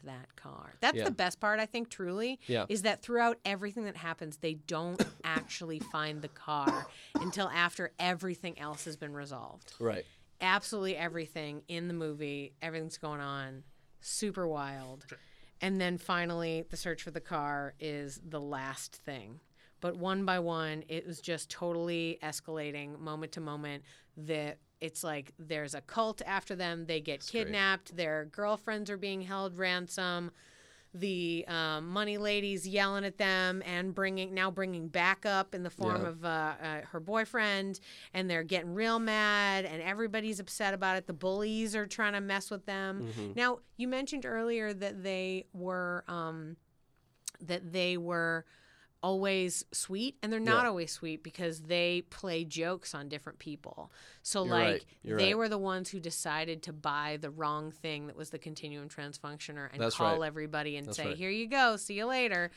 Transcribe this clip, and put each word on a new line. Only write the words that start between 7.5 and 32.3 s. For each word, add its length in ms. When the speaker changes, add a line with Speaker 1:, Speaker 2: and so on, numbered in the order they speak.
Speaker 1:
everything 600
else 260
has 140
been 160
resolved. 680
Speaker 2:
Right. 240
Speaker 1:
Absolutely 560
everything 680
in 220
the 60
movie, 640
everything's 380
going 240
on, 420
super 460
wild. 600
Speaker 3:
Sure. 100
Speaker 1:
And 200
then 180
finally, 720
the 60
search 260
for 80
the 100
car 600
is 440
the 160
last 540
thing. 360
But 160
one 280
by 140
one, 480
it 180
was 160
just 300
totally 720
escalating, 800
moment 320
to 80
moment, 420
that 420
it's 220
like 380
there's 340
a 60
cult 440
after 300
them, 320
they 140
get 180
Speaker 2:
That's 140
great. 140
Speaker 1:
kidnapped, 500
their 300
girlfriends 640
are 60
being 260
held 340
ransom, 720
the, 540
um, 420
money 260
lady's 500